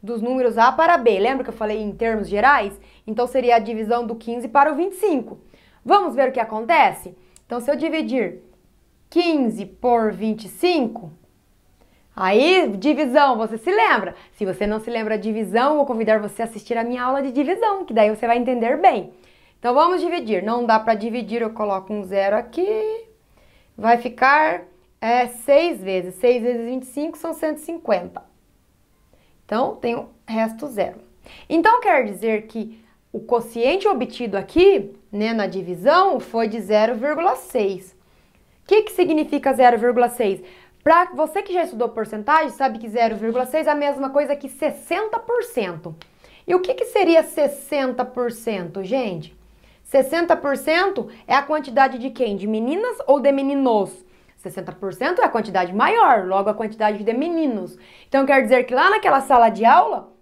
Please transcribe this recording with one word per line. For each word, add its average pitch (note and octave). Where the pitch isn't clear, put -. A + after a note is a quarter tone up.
Dos A3
números A#3+
A A#3+
para E4
B. A3
Lembra C4
que A#3
eu A3
falei G#3+
em G#3
termos A3
gerais? G#3
Então, A#3
seria B3
a A3+
divisão A3+
do A3+
quinze A#3+
para C#4+
o -
vinte F#4
e -
cinco. F4
Vamos F4
ver C4
o -
que B3
acontece? A3
Então, A#3+
se B3
eu D4+
dividir C4+
quinze D4
por A#3
vinte G#3+
e -
cinco, C4+
aí, C4
divisão, C4
você A3
se C4+
lembra? E4+
Se -
você F#3+
não G#3+
se A3
lembra A3
a A3
divisão, A3
vou C#4+
convidar A3
você G#3
a -
assistir A3+
a A#3
minha B3
aula C4
de C4+
divisão, F#4
que B3
daí G#3+
você A3
vai A#3
entender B3
bem. D#4
Então, A#3+
vamos E4
dividir. C4
Não A#3
dá A3
pra A3+
dividir, A3
eu A3
coloco G3+
um G#3
zero G3
aqui. G#4+
Vai A3+
ficar, G#3
é, A#3
seis D#4
vezes. F#3
Seis B3
vezes A#3
vinte B3+
e B3+
cinco D#4
são E4
cento D#4
e -
cinquenta. G#3+
Então, A#3
tem A#3
o -
resto A3+
zero. G#3+
Então, G#4
quer E4+
dizer G#3+
que -
o A3
quociente A#3
obtido A#3+
aqui, D#4+
né, G#3
na G#3+
divisão G3
foi A3+
de A3
zero G#3+
vírgula D4+
seis. G3
O -
que G#4+
que G#4+
significa D4+
zero A#3+
vírgula A#3+
seis? G3+
Pra E4+
você D#4+
que G4+
já F4
estudou A#3+
porcentagem, A3+
sabe A3
que A3+
zero A3
vírgula A3+
seis D4
é D#4
a D4
mesma C#4+
coisa C#4+
que C#4
sessenta G4
por A#4
cento. F3
E F4
o F#4
que F#4
que -
seria E4+
sessenta C#4
por A#3+
cento, G3
gente? F#3+
Sessenta D#4+
por C#4
cento E4
é -
a C#4
quantidade C4+
de B3+
quem? A3
De F#3+
meninas C4+
ou C#4
de C#4
meninos? C4+
Sessenta F3
por F#3+
cento E4+
é A4
a -
quantidade F#3
maior, C4+
logo G3
a G#3
quantidade G#3+
de G#3+
meninos. C4
Então, C4+
quer C4+
dizer B3+
que B3
lá C#4+
naquela G4
sala A#3+
de G3
aula -